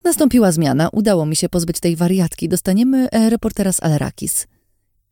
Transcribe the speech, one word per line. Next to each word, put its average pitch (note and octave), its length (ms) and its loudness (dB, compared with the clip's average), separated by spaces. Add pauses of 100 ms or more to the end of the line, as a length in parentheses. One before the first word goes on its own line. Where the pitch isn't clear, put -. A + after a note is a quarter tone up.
"Nastąpiła B3 480 4
zmiana. D#3 380 0
Udało G3 360 0
mi D#3 100 -2
się F3 140 -2
pozbyć E3+ 300 -4
tej E3+ 160 0
wariatki. F3 540 -2
Dostaniemy, A#3+ 600 0
e, A3+ 180 2
reportera G#3 440 -2
z - 100 -4
Alrakis". - 640 -4 (640)